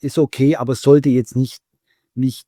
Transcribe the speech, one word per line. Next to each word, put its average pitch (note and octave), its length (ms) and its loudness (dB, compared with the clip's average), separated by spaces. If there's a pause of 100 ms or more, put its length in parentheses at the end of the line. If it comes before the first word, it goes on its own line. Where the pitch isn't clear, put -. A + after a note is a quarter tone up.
ist C#3 180 -6
okay, C#3+ 360 0
aber B2 200 -4
es - 80 -8
sollte C#3+ 260 4
jetzt B2 260 -2
nicht, B2+ 280 -4 (520)
nicht B2+ 340 -4